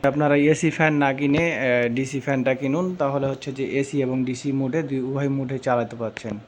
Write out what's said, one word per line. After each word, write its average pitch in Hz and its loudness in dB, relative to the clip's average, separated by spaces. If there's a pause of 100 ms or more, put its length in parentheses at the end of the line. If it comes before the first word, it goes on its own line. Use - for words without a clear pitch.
আপনারা 143 4
এসি 151 4
ফ্যান 156 2
না 143 2
কিনে, 147 2
আহ, 120 2
ডিসি 131 -2
ফ্যানটা 131 0
কিনুন, 156 -2
তাহলে 139 0
হচ্ছে 135 -6
যে 135 -4
এসি 139 -2
এবং 127 0
ডিসি 127 -4
মোডে 135 0
দুই, 139 -4
উভয় 139 -2
মোডে 135 -2
চালাতে 120 0
পারছেন। 110 -8